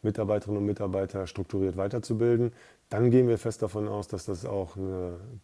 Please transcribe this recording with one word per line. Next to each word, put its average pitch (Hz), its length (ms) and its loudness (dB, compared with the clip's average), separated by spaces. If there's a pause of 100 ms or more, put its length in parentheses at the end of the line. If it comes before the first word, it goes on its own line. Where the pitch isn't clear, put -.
Mitarbeiterinnen 104 580 0
und 101 60 0
Mitarbeiter 98 600 -2
strukturiert 95 500 -2
weiterzubilden, 117 760 2 (380)
dann 120 220 4
gehen 127 160 8
wir 113 100 4
fest - 240 -4
davon 107 260 -2
aus, 104 200 -4
dass 95 180 -8
das 92 200 -6
auch 98 300 -4
einen 92 400 -6 (280)